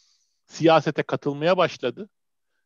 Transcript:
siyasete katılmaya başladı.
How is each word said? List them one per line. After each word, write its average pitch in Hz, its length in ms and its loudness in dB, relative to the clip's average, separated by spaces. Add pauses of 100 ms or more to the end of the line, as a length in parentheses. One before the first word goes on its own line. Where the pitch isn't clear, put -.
(460)
siyasete 156 580 2
katılmaya 151 540 -2
başladı. 160 520 -4 (560)